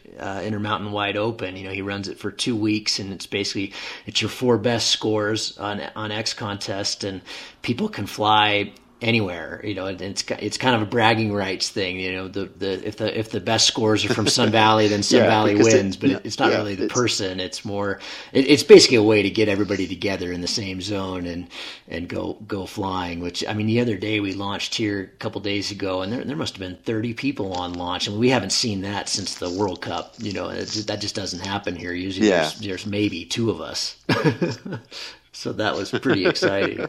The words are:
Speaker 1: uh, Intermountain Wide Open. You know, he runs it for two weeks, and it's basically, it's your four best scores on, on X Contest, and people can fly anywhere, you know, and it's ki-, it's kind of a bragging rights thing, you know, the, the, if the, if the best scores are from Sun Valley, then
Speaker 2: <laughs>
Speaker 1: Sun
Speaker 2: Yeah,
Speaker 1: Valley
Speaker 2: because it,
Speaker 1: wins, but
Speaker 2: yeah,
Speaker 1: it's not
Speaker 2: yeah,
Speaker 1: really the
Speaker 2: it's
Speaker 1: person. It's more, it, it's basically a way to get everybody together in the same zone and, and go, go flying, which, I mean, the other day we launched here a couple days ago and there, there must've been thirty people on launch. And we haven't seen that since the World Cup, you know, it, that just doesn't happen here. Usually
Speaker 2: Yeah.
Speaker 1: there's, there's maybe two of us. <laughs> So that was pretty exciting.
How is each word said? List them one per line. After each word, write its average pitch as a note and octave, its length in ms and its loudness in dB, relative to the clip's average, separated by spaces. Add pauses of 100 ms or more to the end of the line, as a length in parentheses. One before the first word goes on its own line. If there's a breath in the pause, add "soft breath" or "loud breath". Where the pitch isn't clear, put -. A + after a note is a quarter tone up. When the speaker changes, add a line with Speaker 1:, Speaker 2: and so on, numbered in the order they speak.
(200)
Speaker 1:
uh, G2 260 -6
Intermountain G#2 460 -4
Wide G2+ 260 -2
Open. G#2 400 -4
You F#2+ 60 -12
know, F#2+ 80 -10
he G2 100 -6
runs G2 260 -4
it - 120 -10
for G2+ 120 -6
two B2 240 -2
weeks, G#2+ 440 0
and G2 120 -8
it's F#2 140 -10
basically, G2+ 480 -4 (320 loud breath)
it's - 160 -2
your A2 80 -2
four B2 300 2
best A#2 320 0
scores G#2+ 680 0
on, G2+ 240 -6 (140)
on G#2+ 160 -6
X G#2+ 240 -4
Contest, G2+ 680 -6
and F#2+ 180 -6 (420 loud breath)
people B2+ 260 -2
can G#2+ 160 -6
fly G#2 640 2 (320)
anywhere, F2+ 600 0
you G#2+ 120 -6
know, F#2 120 -6
and F#2 140 -8
it's F#2+ 220 -6
ki-, - 160 -4
it's G2+ 180 -4
kind B2+ 180 4
of A2 60 2
a G#2+ 40 0
bragging A2 480 2
rights F#2+ 360 -2
thing, F#2 300 -4
you F#2 140 -4
know, F#2 140 -6
the, F#2+ 180 -4
the, F#2+ 420 -4
if G#2+ 100 -6
the, A2 220 -2
if A2 100 -4
the A2+ 100 -4
best A2 280 2
scores G#2+ 380 4
are G2+ 80 2
from A2 140 2
Sun A#2 240 4
Valley, A2 360 6
then G#2 160 2
Speaker 2:
<laughs> - 80 0
Speaker 1:
Sun B2+ 80 8
Speaker 2:
Yeah, G#2+ 80 8
Speaker 1:
Valley G#2+ 260 6
Speaker 2:
because A2 200 8
it, - 40 8
Speaker 1:
wins, G2 200 2
but C3 120 2
Speaker 2:
yeah, C3+ 140 0
Speaker 1:
it's - 160 -8
not B2 120 4
Speaker 2:
yeah, G#2+ 60 4
Speaker 1:
really G2+ 180 -2
the F#2 100 -2
Speaker 2:
it's G#2 80 -4
Speaker 1:
person. G#2 460 0
It's - 260 -8
more, G2+ 340 -4 (320 loud breath)
it, C3+ 160 4
it's C#3 160 6
basically D#3 340 12
a G#2+ 60 8
way G#2+ 180 6
to G2 80 2
get G#2 200 2
everybody G2 380 0
together F2+ 440 -4
in F2 100 -6
the F2 60 -4
same F#2+ 340 -4
zone F#2 460 -6
and, F2 200 -6 (400 loud breath)
and E2+ 200 -8
go, F#2 260 -4 (140)
go G2 180 -4
flying, F#2 540 -4
which, F2 260 -6
I - 80 -4
mean, G#2+ 140 0
the A2+ 140 2
other A#2 160 0
day G#2+ 240 0
we G2 120 -2
launched G2 420 -6
here G2+ 260 0
a - 160 -12
couple - 240 -6
days G2+ 280 -4
ago F#2+ 320 -4
and G2 100 -4
there, B2 120 -4
there C3+ 140 -6
must've A#2+ 220 -6
been F#2 180 -10
thirty A2+ 360 -4
people A2 400 -4
on F2+ 200 -4
launch. F2 340 -4
And G#2 100 -4
we A#2+ 120 6
haven't G2+ 220 2
seen G2+ 300 0
that G2 280 -6
since - 260 -6
the F2+ 140 -6
World F#2 320 -2
Cup, E2+ 380 -8
you G#2 140 -6
know, F2+ 160 -6
it, F#2 180 -8 (200)
that G#2 140 -4
just G#2 140 -6
doesn't F2+ 300 -6
happen G2 300 -4
here. F2 180 -8
Usually F#2+ 360 0
Speaker 2:
Yeah. F2 120 4
Speaker 1:
there's, D#2 180 -2
there's G2 260 -8
maybe G2+ 400 -2
two A2+ 260 0
of D#2+ 100 -4
us. - 360 -8 (120)
<laughs> D#3+ 720 -2 (560 loud breath)
So - 180 -8
that G2+ 220 -2
was F2+ 140 -4
pretty A#2+ 380 2
exciting. F3+ 600 0